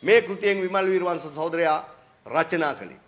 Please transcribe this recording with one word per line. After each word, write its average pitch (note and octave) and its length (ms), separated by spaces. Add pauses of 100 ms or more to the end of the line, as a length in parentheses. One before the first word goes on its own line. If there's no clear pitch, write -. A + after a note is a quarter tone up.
මේ A3 180
කෘතියෙන් G3 400
විමල් F#3+ 240
වීරවංශ F3 480
සහෝදරයා D#3+ 460 (460)
රචනා D#3 500
කළේ. F2+ 320